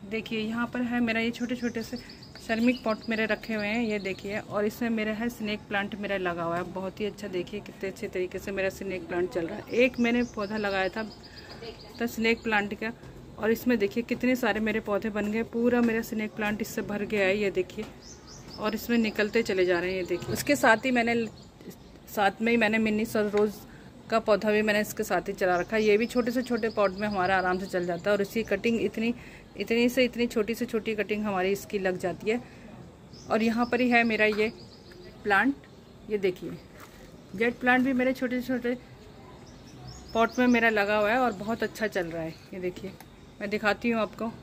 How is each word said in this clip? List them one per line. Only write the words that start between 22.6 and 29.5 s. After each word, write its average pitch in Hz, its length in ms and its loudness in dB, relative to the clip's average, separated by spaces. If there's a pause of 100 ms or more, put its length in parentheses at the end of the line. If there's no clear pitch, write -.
मिनी 220 260 2
सर 214 240 0
रोज़ 208 280 2 (520)
का 226 100 4
पौधा 214 320 4
भी 208 100 4
मैंने 208 200 4
इसके 208 220 -4
साथ 180 240 0
ही 196 60 -4
चला 185 220 2
रखा 175 200 0
है। 220 80 4
ये 208 140 6
भी 233 80 4
छोटे 240 260 0
से 254 100 0
छोटे 233 280 -2
पॉट 202 240 2
में 202 140 -4
हमारा 190 300 2
आराम 185 220 2
से 196 60 -6
चल 185 200 -2
जाता 175 240 -2
है 208 60 6
और 202 60 2
इसकी 214 220 0
कटिंग 220 380 2
इतनी, 226 320 0 (440)